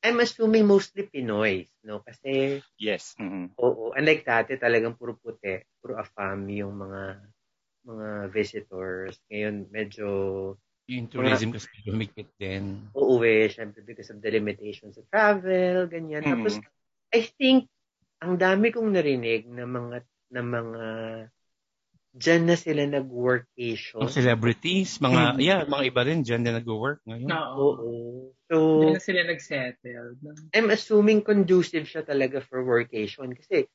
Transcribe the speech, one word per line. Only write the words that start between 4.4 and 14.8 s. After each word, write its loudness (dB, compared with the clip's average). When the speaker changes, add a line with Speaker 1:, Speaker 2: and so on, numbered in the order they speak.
Speaker 1:
talagang 0
puro -12
puti, -10
puro -12
afam -8
yung -8
mga, -12
mga -12
visitors. -6
Ngayon, -6
medyo -8
Speaker 3:
Yung -8
tourism 0
Speaker 1:
mga -6
Speaker 3:
kasi -12
medyo -12
humigpit -6
din. -8
Speaker 1:
Oo 4
eh, 4
syempre, -10
because -20
of -18
the -4
limitations -4